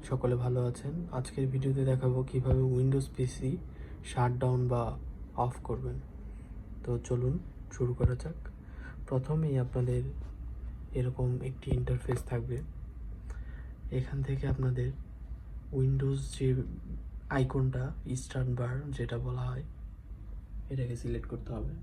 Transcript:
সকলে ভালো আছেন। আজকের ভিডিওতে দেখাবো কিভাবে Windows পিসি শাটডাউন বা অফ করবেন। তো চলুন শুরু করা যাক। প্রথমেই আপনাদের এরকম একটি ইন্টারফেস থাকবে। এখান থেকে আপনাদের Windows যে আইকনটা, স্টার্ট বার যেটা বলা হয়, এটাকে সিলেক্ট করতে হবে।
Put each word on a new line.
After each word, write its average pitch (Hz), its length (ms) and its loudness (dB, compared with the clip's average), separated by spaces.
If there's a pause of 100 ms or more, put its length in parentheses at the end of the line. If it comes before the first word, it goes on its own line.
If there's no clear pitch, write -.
সকলে 127 260 2 (100)
ভালো 123 160 4 (100)
আছেন। 135 240 -4 (240)
আজকের 135 340 0
ভিডিওতে 135 380 2
দেখাবো 127 280 4 (120)
কিভাবে 131 320 6 (140)
Windows 135 380 6
পিসি 127 360 0 (600)
শাটডাউন 123 500 4 (120)
বা 120 100 4 (640)
অফ 127 100 0 (140)
করবেন। 127 280 -2 (880)
তো 123 60 -2 (180)
চলুন 127 260 4 (400)
শুরু 123 240 2
করা 123 240 6
যাক। 160 160 -4 (680)
প্রথমেই 143 560 2
আপনাদের 123 380 2 (960)
এরকম 127 300 2 (200)
একটি 131 200 -6 (100)
ইন্টারফেস 123 420 2 (100)
থাকবে। 120 280 0 (1400)
এখান 131 280 0
থেকে 135 180 0 (100)
আপনাদের 127 340 2 (920)
Windows 135 420 4 (160)
যে 131 120 4 (880)
আইকনটা, 131 480 4 (380)
স্টার্ট 127 260 0 (100)
বার 123 160 0 (220)
যেটা 120 200 -2 (100)
বলা 123 240 -2
হয়, 135 140 -4 (1080)
এটাকে 123 280 0
সিলেক্ট 117 320 -2
করতে 117 240 -6
হবে। 110 260 -2